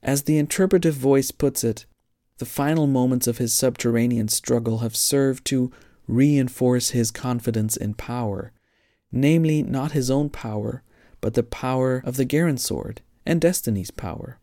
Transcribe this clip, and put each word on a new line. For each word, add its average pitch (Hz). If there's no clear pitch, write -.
As 139
the 151
interpretive 170
voice 139
puts -
it, 113
the -
final 151
moments 127
of 117
his 117
subterranean 120
struggle 113
have 113
served 135
to 127
reinforce 127
his 120
confidence 117
in 104
power, 117
namely 151
not 139
his 127
own 143
power, 107
but 117
the -
power 131
of 127
the 135
Garon 147
sword -
and 165
destiny's 117
power -